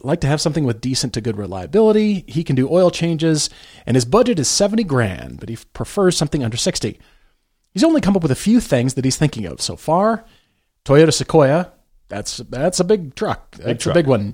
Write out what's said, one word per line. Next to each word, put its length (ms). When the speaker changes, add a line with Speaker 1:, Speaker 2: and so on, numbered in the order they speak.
Speaker 1:
like 200
to 60
have 140
something 240
with 160
decent 320
to 80
good 160
reliability. 920
He 160
can 120
do 160
oil 200
changes, 580
and 100
his 100
budget 340
is 80
seventy 380
grand, 560
but 80
he 60
f-, 180
prefers 440
something 260
under 140
sixty. 420
He's 100
only 180
come 140
up 80
with 80
a 40
few 260
things 320
that 100
he's 140
thinking 280
of 160
so 140
far. 480
Toyota 280
Sequoia, 580
that's, 300
that's 420
a 60
big 300
truck. 420
Speaker 2:
Big 80
Speaker 1:
That's 180
Speaker 2:
truck. 120
Speaker 1:
a 40
big 80
one. 260